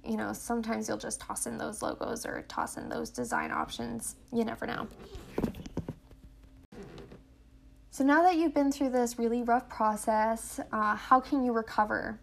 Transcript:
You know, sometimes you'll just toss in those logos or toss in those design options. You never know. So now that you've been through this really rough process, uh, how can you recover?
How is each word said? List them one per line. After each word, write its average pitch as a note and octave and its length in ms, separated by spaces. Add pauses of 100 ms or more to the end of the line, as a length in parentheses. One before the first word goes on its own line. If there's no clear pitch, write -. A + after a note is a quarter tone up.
You A3 140
know, G#3+ 160
sometimes A3 540
you'll G#3+ 100
just A#3 220
toss - 280
in A#3 100
those - 240
logos - 460
or - 160
toss - 340
in - 120
those - 200
design G3 420
options. - 640 (160)
You A#3 140
never A3+ 220
know. - 200 (3000)
So - 140
now D4 180
that F4+ 140
you've D#4+ 180
been C#4 180
through C4+ 180
this B3 280
really A#3 240
rough A#3+ 260
process, A3 920 (120)
uh, G#3+ 240
how C4 240
can C4 240
you B3 100
recover? A3 680